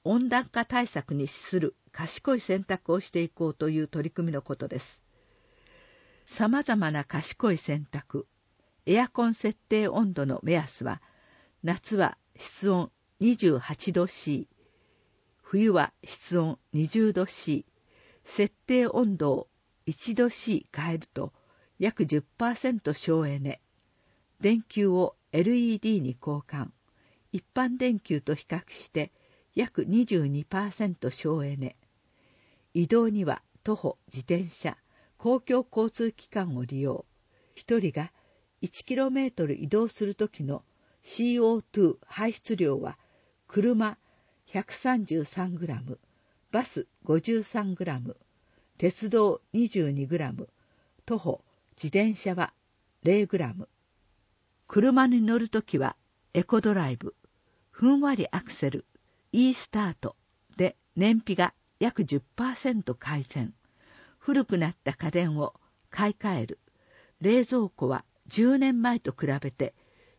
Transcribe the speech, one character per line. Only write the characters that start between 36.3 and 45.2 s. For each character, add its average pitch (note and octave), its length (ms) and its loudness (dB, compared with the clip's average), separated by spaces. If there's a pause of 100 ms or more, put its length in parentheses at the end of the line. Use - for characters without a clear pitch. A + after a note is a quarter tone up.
関 F3+ 260 -4
を B2 80 -4
利 C3+ 160 -6
用。 - 240 -2 (520)
一 A#3 240 0
人 F3+ 100 0
が D#3 220 -8 (480)
一 - 240 -10
キ B3+ 100 -4
ロ C4+ 160 0
メ C4+ 160 0
ー B3 60 -2
ト E3 160 -2
ル - 120 -4
移 D#3 60 -6
動 G#3+ 220 2
す - 180 -4
る G3+ 80 -4
時 G#3 300 -4
の C#3 180 -6 (400)
シ A#3+ 380 0
ー A3 40 6
オ A3+ 160 4
ー - 120 -18
ツ G#3 80 0
ー F3 160 6 (100)
排 A3 260 -4
出 - 220 -6
量 D#3 260 0
は、 - 160 -10 (520)
車 A3 500 2 (480)
百 - 260 -6
三 B3+ 320 0
十 D#3+ 200 -2